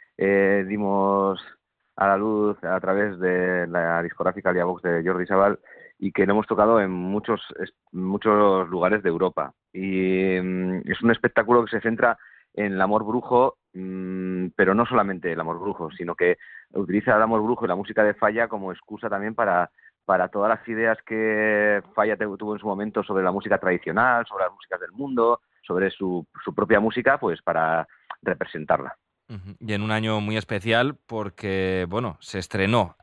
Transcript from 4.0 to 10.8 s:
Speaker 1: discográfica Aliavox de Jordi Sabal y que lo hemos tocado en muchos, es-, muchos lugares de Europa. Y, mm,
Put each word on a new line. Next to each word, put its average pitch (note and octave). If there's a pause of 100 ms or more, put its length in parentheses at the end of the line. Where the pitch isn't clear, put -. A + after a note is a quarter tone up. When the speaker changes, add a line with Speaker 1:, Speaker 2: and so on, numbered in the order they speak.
Speaker 1:
discográfica F2+
Aliavox F2+
de E2+
Jordi F2+
Sabal G2 (400)
y G2
que G2
lo G2
hemos G#2
tocado G#2+
en F#2+
muchos, F#2+ (220)
es-, F#2 (200)
muchos G2
lugares F#2
de F#2+
Europa. E2 (180)
Y, F#2
mm, F#2